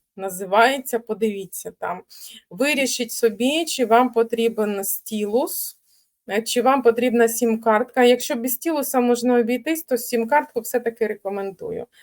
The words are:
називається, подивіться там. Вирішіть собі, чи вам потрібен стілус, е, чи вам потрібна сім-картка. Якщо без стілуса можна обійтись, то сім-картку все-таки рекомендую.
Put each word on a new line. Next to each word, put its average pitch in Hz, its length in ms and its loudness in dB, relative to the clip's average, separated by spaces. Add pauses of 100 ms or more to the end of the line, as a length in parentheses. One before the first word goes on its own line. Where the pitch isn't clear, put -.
(160)
називається, 202 840 0
подивіться 208 800 -6
там. 180 240 -8 (480)
Вирішіть 254 640 -2
собі, 247 520 0
чи 269 200 -2
вам 233 280 4
потрібен 226 720 0
стілус, 214 920 -4 (520)
е, 202 120 0
чи 240 200 0
вам 262 200 4
потрібна 233 460 4
сім-картка. 226 760 2
Якщо 247 300 4
без 254 200 -4
стілуса 294 460 -2
можна 240 380 2
обійтись, 247 440 -2
то - 140 -2
сім-картку 233 640 -2
все-таки 226 460 -4
рекомендую. 196 800 -8 (160)